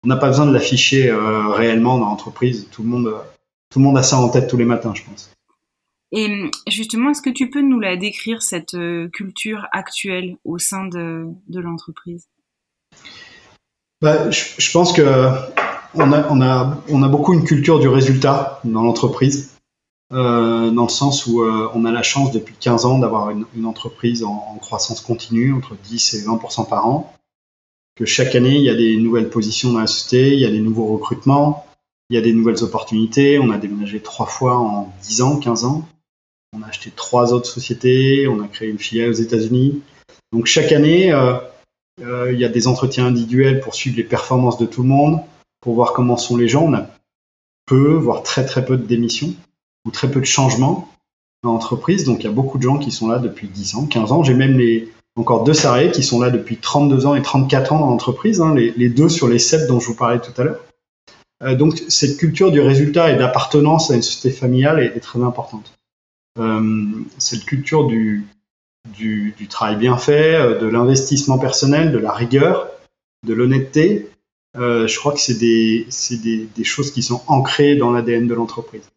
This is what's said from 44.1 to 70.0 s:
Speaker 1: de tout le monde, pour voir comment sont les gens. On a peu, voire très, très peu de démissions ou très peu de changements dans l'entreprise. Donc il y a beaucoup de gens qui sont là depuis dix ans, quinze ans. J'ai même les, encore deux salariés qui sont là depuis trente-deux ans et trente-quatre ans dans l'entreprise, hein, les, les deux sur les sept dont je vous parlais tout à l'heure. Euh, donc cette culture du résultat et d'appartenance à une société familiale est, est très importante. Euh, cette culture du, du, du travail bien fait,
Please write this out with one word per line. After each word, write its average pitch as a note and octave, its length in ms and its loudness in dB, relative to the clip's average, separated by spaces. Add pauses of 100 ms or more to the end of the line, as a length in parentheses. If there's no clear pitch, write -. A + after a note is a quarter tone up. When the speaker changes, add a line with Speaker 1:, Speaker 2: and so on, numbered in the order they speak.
Speaker 1:
de A#2 80 0
tout B2 180 -4
le C3 60 4
monde, D3 300 4 (400)
pour A#2+ 140 -4
voir A#2 180 2
comment B2+ 260 0
sont A#2+ 200 -2
les A#2+ 100 2
gens. C#3 160 2
On D3+ 100 2
a G2+ 140 -4 (800)
peu, C#3 300 4
voire A#2+ 280 -2
très, C3 220 -2
très B2+ 180 -2
peu C3 140 0
de A#2 80 -4
démissions A#2+ 480 -2 (520)
ou A2+ 60 -8
très - 180 -4
peu C#3 100 0
de C3 60 -2
changements C3 600 0 (560)
dans A#2 80 -2
l'entreprise. B2 540 -2
Donc A#2+ 140 2
il - 60 -10
y G#2+ 40 -4
a - 20 -4
beaucoup C3+ 260 -2
de C3 60 -2
gens C3+ 140 2
qui C#3 140 -4
sont A2+ 180 -4
là A#2+ 100 0
depuis A2 280 -8
dix G2 280 -10
ans, C3+ 100 -4
quinze A2+ 260 -2
ans. D#3+ 120 2
J'ai C3 100 4
même C3 240 4
les, A2+ 320 2 (280)
encore A#2 260 2
deux D3+ 100 4
salariés C3 380 2
qui C3 120 -2
sont A#2+ 180 0
là B2 80 2
depuis A2+ 280 -2
trente-deux C#3 480 2
ans C#3+ 100 2
et C3 60 0
trente-quatre C3+ 520 0
ans D#3 60 2
dans C#3+ 100 2
l'entreprise, D3+ 500 0
hein, D#3+ 160 4
les, A#2 220 2
les B2 120 2
deux C#3+ 200 4
sur D#3 180 0
les A#2+ 120 4
sept D#3 280 2
dont B2 140 2
je - 60 -8
vous A2+ 80 -6
parlais A#2+ 240 0
tout - 200 -12
à B2 60 0
l'heure. D#3 140 -4 (840)
Euh, C3 120 0
donc D#3 340 2
cette - 280 0
culture E3+ 340 2
du D3 100 4
résultat D3 500 4
et B2 60 2
d'appartenance D3 720 2
à B2 40 2
une A#2 60 2
société - 300 -2
familiale C3+ 480 2
est, A#2+ 160 0
est A#2 60 -6
très - 200 -6
importante. A2+ 520 -6 (640)
Euh, A2 460 -2 (320)
cette - 280 -6
culture C#3 420 0
du, G#2+ 400 -2 (680)
du, G#2+ 440 -4
du G2+ 100 -14
travail G#2+ 280 -4
bien B2 220 2
fait, D#3 380 2